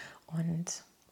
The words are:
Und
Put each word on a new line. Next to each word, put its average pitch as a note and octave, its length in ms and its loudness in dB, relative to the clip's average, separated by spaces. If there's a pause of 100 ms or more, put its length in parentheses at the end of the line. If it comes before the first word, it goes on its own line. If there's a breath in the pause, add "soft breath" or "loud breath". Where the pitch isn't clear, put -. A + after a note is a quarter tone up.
(280 loud breath)
Und E3 560 2 (280)